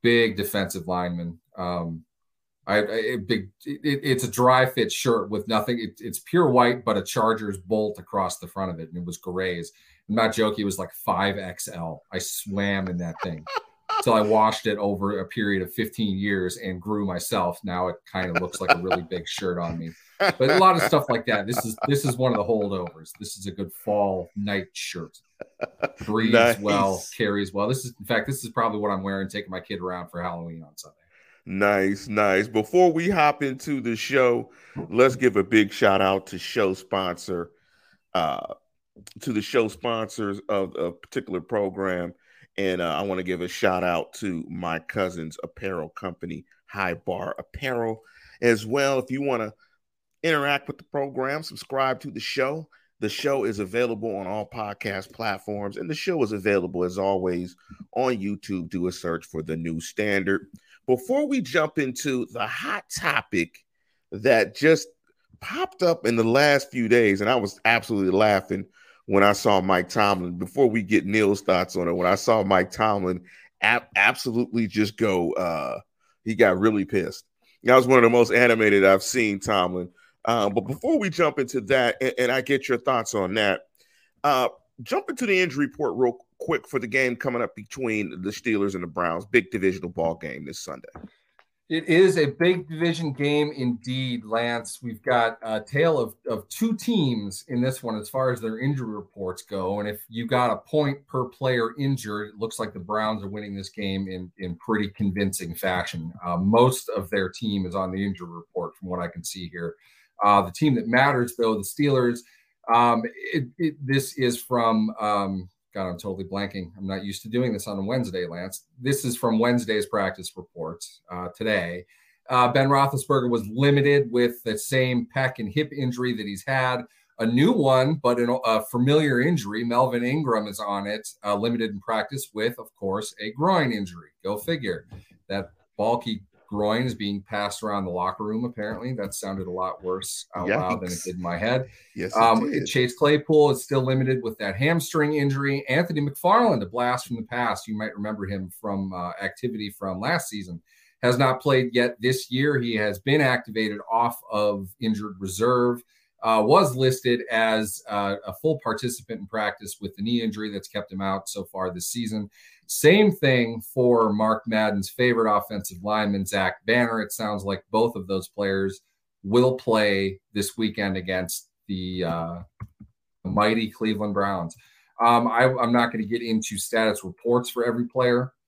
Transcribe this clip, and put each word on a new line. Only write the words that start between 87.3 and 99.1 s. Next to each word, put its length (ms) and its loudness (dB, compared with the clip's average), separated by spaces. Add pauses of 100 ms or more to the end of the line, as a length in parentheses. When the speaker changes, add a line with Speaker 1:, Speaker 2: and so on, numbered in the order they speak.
Speaker 2:
up 160 -6
between 540 -4 (100)
the 100 -4
Steelers 440 -2
and 80 -6
the 60 -8
Browns. 360 -4
Big 260 0
divisional 380 -2
ball 280 -2
game 280 -12
this 160 -12
Sunday. 280 -14 (800)
Speaker 1:
It 180 -2
is 300 6
a 100 4
big 400 2
division 460 -2
game 420 0
indeed, 720 -4
Lance. 580 -4
We've 200 -12
got 400 2
a 180 -2
tale 380 2
of, 160 -4 (120)
of 220 -6
two 280 -2
teams 720 -2
in 120 -2
this 220 -2
one 140 -4
as 120 -8
far 240 0
as 80 -6
their 200 -6
injury 340 -2
reports 480 -10